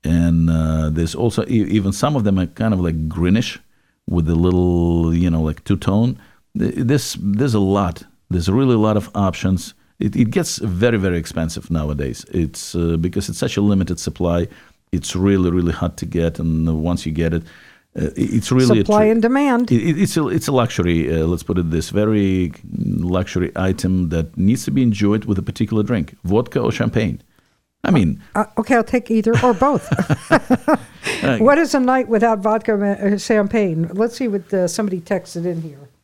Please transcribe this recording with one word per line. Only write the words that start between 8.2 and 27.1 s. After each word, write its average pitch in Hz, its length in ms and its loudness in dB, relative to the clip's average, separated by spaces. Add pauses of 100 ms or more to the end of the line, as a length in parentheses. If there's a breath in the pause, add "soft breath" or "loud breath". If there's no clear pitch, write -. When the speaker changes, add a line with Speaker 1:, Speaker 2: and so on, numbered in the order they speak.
Speaker 1:
There's 87 180 0
really 127 240 4
a 113 60 4
lot 107 180 2
of 98 160 -4
options. 95 640 -2 (240)
It, 113 160 -2
it 117 160 2
gets - 260 -2
very, 107 400 0
very 92 220 0
expensive 80 500 -6
nowadays. 76 640 -4
It's, - 400 -4
uh, 85 260 0
because 90 300 -2
it's - 80 -8
such - 200 -4
a 101 40 0
limited 98 380 0
supply. 87 480 -2 (440 loud breath)
It's - 240 -6
really, 92 360 4
really 85 200 2
hard 85 260 -4
to - 100 -6
get, 85 320 -2
and 80 420 0
once 85 240 -2
you 80 60 -4
get 82 240 0
it, 82 80 -4 (560 loud breath)
uh, 76 160 -2
it's - 360 0
really 127 280 4
a 98 60 2
Speaker 2:
Supply 208 180 4
Speaker 1:
tre- 214 80 4
Speaker 2:
and 226 100 2
demand. 247 500 2
Speaker 1:
it, - 120 4
it, 165 180 0
it's - 160 0
a, 151 120 0
it's 104 180 -2
a - 60 -2
luxury, 85 600 0
uh, 80 140 0
let's 85 160 -2
put - 160 -2
it 85 120 -2
this, 80 200 -2
very 98 640 0 (260)
luxury 90 800 -2
item 92 520 0
that 82 280 -2
needs 104 280 2
to - 60 -4
be 139 100 2
enjoyed 104 440 2
with 101 120 0
a 95 40 -4
particular 107 420 -2
drink, 101 400 -2
vodka 107 380 0
or 117 100 0
champagne. 110 500 -2 (600)